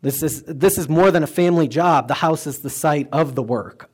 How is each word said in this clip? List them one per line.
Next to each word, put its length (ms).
This 200
is, 200
this 340
is 140
more 200
than 120
a 40
family 400
job. 400
The 80
house 320
is 120
the 100
site 440
of 220
the 80
work, 520